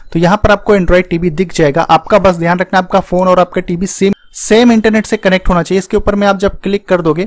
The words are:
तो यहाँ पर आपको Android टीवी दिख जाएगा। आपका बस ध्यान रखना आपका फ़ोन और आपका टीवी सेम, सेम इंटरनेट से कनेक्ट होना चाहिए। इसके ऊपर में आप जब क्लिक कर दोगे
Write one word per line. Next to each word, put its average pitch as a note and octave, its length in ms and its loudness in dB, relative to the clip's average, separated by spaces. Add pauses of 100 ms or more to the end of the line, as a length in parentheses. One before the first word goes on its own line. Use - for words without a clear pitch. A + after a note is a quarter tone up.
(120)
तो E3 60 -2
यहाँ F3 180 2
पर G#3 140 0
आपको G3+ 260 2
Android F3+ 320 2
टीवी E3+ 240 -2
दिख F3 220 -4
जाएगा। C#3+ 300 0
आपका E3 340 2
बस F#3 180 2
ध्यान E3+ 220 -2
रखना F#3 200 -2
आपका F#3 220 0
फ़ोन F3+ 280 -2
और F3+ 120 4
आपका F3 200 -2
टीवी F3+ 260 -4
सेम, G3 260 -2 (220)
सेम A#3 380 2
इंटरनेट A3 340 0
से A3 100 -4
कनेक्ट F#3+ 320 0
होना F3 140 2
चाहिए। F3 160 -2
इसके - 180 -2
ऊपर G3+ 180 -2
में G3+ 120 0
आप G3 120 2
जब F#3+ 220 -4
क्लिक G3+ 280 -4
कर F3 140 0
दोगे D#3+ 240 -2